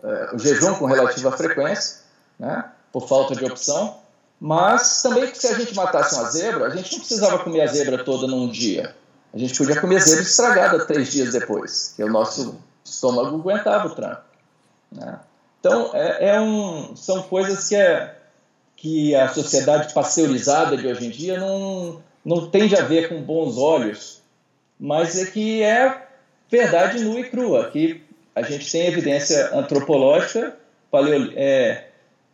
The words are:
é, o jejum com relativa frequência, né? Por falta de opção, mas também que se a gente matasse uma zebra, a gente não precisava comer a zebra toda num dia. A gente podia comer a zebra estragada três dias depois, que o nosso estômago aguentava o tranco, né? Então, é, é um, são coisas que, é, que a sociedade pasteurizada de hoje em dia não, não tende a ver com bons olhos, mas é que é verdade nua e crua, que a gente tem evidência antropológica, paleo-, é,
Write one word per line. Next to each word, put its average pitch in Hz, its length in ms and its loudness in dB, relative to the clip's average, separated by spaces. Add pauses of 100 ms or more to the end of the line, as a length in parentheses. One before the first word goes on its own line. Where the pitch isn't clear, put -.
é, 107 320 -6
o 120 60 -6
jejum 147 340 2
com - 120 -2
relativa 131 440 2
frequência, 160 720 -4 (400)
né? 147 240 -8 (280)
Por 123 140 -6
falta 135 300 2
de 127 80 -4
opção, 147 540 -4 (420)
mas 180 600 2
também 247 300 2
que - 80 -14
se - 80 0
a 220 80 0
gente 226 220 -4
matasse 156 400 2
uma 117 120 -2
zebra, 160 380 -2
a 127 40 -2
gente 127 200 -6
não 339 80 -8
precisava 202 400 0
comer 165 220 -2
a 151 80 4
zebra 131 340 0
toda 131 240 -2
num 127 240 -2
dia. 110 460 -4 (360)
A - 60 -10
gente 123 180 -4
podia 147 240 0
comer 180 180 4
a - 20 2
zebra 160 240 4
estragada 185 600 2
três 143 260 -2
dias 131 200 -2
depois, - 640 -6
que 107 60 -8
o 107 80 -2
nosso 113 500 -2 (240)
estômago 131 520 -2
aguentava 196 500 0
o 156 80 -10
tranco, - 280 -10 (680)
né? - 300 -16 (440)
Então, 226 300 2
é, 180 360 0
é 208 100 4
um, 208 560 -4
são 190 260 -4
coisas 190 460 -4
que, 208 80 0
é, 180 420 2 (580)
que 151 380 0
a 135 140 4
sociedade 147 640 0
pasteurizada 143 840 2
de 127 120 -4
hoje 120 180 -6
em 117 40 -6
dia 170 280 -6
não, 190 640 -6 (220)
não 165 260 -2
tende 202 240 6
a 180 80 6
ver 160 260 2
com 160 140 -8
bons 147 340 -2
olhos, 127 640 0 (560)
mas 165 400 0
é 190 80 -2
que 214 380 -2
é 247 460 2 (420)
verdade 214 540 4
nua 220 160 -2
e 247 100 -10
crua, 190 400 0
que 160 320 -2 (320)
a 113 80 -2
gente 143 300 -8
tem 170 160 0
evidência 147 640 0
antropológica, 147 1040 2 (340)
paleo-, 143 460 2
é, 135 540 0 (440)